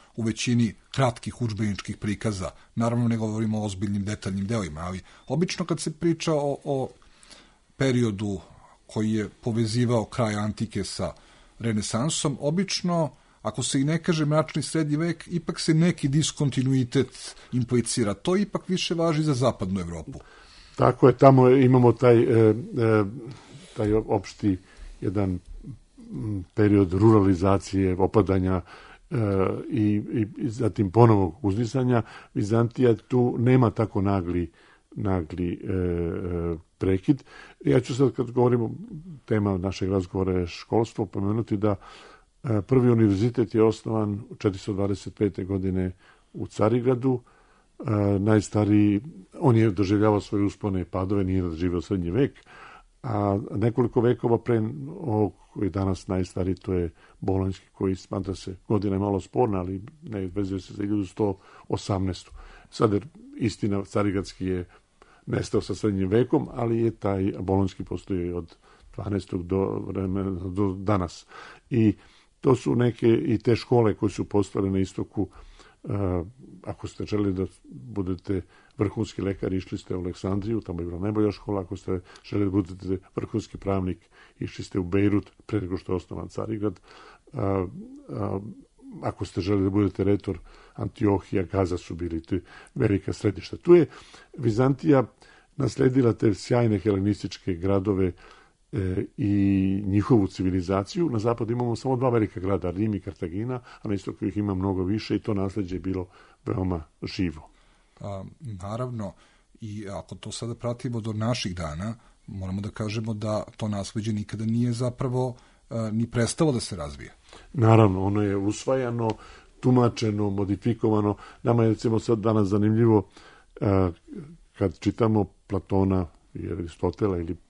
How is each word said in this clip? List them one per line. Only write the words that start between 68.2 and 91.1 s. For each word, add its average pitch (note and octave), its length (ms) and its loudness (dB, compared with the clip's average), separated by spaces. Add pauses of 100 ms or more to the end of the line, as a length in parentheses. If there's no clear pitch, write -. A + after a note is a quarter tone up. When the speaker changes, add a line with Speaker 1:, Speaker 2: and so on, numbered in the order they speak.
Speaker 2:
od F2 240 -10 (400)
dvanaestog G2 480 -4
do F#2+ 220 0 (220)
vremena, F#2+ 440 -4
do F#2 480 -4
danas. F#2+ 460 -2 (440)
I A2 240 4 (480)
to C3 140 4
su C3+ 200 -2
neke A#2+ 320 0
i A2+ 300 2
te A2+ 180 0
škole A2+ 380 2
koje G#2 160 -2
su F#2+ 200 -6
postojale G2+ 420 -2
na F#2+ 80 0
istoku. F#2+ 480 -4 (560)
E, - 60 -10 (760)
ako - 240 -12
ste - 180 -10
želeli G2+ 280 0
da F#2 120 -2 (240)
budete G2+ 720 -6 (360)
vrhunski G#2 440 -4
lekar, F#2 320 -4
išli F#2+ 240 -6
ste - 180 -10
u F#2 40 -6
Aleksandriju, G2 640 -4
tamo F2 200 -8
je E2+ 40 -6
bila F2 140 -8
najbolja G#2+ 320 0
škola. G2 300 -4
Ako F#2 160 -10
ste F#2 220 -4 (240)
želeli G2+ 220 -2
da G2 60 0
budete F#2 460 -2 (180)
vrhunski - 420 -6
pravnik, F#2+ 520 -4 (300)
išli - 240 -10
ste - 160 -6
u F#2 40 0
Bejrut, G2 480 0 (140)
pre G#2 160 -4
nego F#2 160 -6
što - 140 -12
je F#2 40 0
osnovan F2+ 320 -8
Carigrad. G#2 520 -6 (540)
A, G2 340 0 (420)
a, G2+ 300 -4 (640)
ako G#2+ 240 -8
ste - 160 -6
želeli G2 220 0
da F#2+ 60 2
budete G2 340 0
retor, G2 360 -2 (340)
Antiohija, G2+ 680 -2